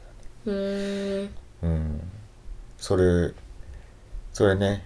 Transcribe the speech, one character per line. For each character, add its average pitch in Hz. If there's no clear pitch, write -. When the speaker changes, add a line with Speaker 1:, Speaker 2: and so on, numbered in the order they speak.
Speaker 1:
ど 214
ね。 196
Speaker 2:
う 196
ー 196
ん。 208
Speaker 1:
う 82
ん。 78
そ 98
れ、 87
そ 110
れ 95
ね、 98